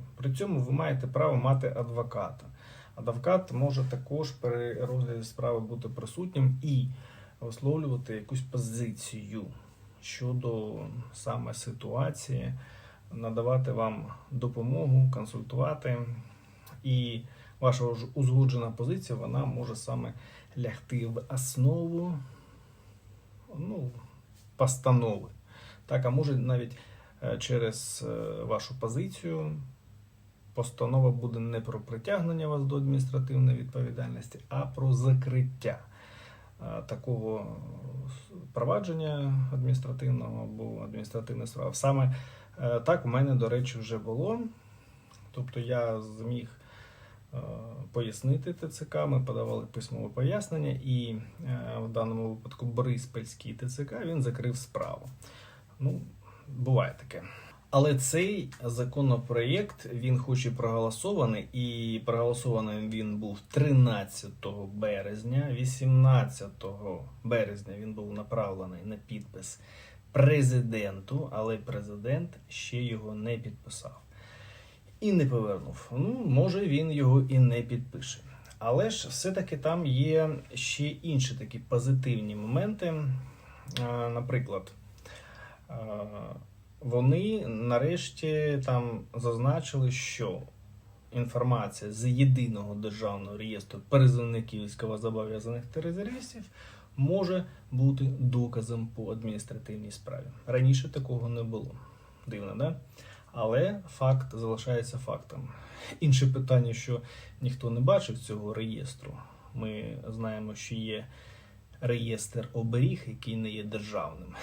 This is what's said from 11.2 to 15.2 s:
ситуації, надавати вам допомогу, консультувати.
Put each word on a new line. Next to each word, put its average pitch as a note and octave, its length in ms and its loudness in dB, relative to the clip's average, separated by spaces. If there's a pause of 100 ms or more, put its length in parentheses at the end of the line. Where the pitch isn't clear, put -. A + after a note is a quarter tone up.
ситуації, B2 1000 -4 (580)
надавати A#2 600 2
вам G#2+ 340 -2 (240)
допомогу, C3 800 4
консультувати. B2+ 840 -2 (840)